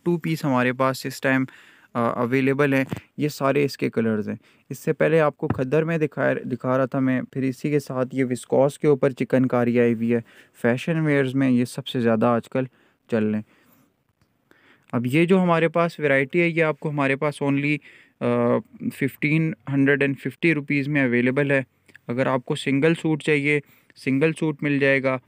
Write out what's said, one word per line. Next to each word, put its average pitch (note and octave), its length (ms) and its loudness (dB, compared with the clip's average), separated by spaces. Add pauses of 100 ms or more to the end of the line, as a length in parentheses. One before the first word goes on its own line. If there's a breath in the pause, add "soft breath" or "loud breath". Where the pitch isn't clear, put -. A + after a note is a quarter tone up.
टू F3 120 0
पीस D#3+ 280 -4
हमारे B2+ 280 2
पास C3 320 -2
इस C3 160 -10
टाइम, C3 260 0 (480 loud breath)
अ, A#2 220 0
अवेलेबल C3+ 560 0
हैं। C3+ 120 0 (340 loud breath)
ये D3 100 -2
सारे C#3+ 340 0
इसके C3+ 260 -4
कलर्स A2 380 -2
हैं। G#2+ 120 -8 (320 soft breath)
इससे D3+ 220 -4
पहले D#3 260 2
आपको D3+ 280 0
खद्दर C#3 360 -2
में E3 160 -2
दिखा, C3+ 340 -2
दिखा B2+ 440 -4
रहा C3+ 100 0
था C#3 120 -4
मैं, C3 240 0 (100)
फिर C3 100 -4
इसी C3+ 280 -4
के D3 80 2
साथ C3 340 -4
ये C3 100 0
विस्कोस B2+ 540 0
के D#3 100 0
ऊपर C#3+ 240 2
चिकनकारी B2 680 0
आई A#2+ 160 4
हुई A#2 180 -2
है, A#2 120 0 (300 loud breath)
फैशन B2+ 460 0
वेयर्स C#3 360 0
में C3+ 140 2
ये B2 160 2
सबसे - 360 -6
ज़्यादा A2+ 280 2
आजकल B2 380 -2 (440 soft breath)
चल A2 120 0
रहे G#2+ 120 -2
हैं। G#2+ 100 -6 (1500 soft breath)
अब A#2+ 140 -2
ये D#3 180 2
जो F#3+ 140 4
हमारे E3+ 280 2
पास E3+ 320 0
वैरायटी C#3 400 0
है, E3+ 120 2
ये E3 100 0
आपको D#3 280 -2
हमारे C#3 260 0
पास D3 280 -4
only, C#3+ 360 0 (420 loud breath)
अ, A#2+ 380 2 (300)
फ़िफ़्टीन D#3 640 -2 (140)
हंड्रेड C#3 320 2
एंड C#3 140 0
फ़िफ़्टी D#3+ 380 -2
रुपीज़ C#3+ 360 -2
में D3 140 2
अवेलेबल B2+ 480 2
है। C3+ 140 0 (440 soft breath)
अगर B2 180 0
आपको C3 280 -2
सिंगल C#3+ 380 2
सूट D#3 300 -2
चाहिए, D3 380 0 (340 soft breath)
सिंगल C#3+ 380 0
सूट D#3 300 -4
मिल C#3+ 160 0
जाएगा, C3+ 480 2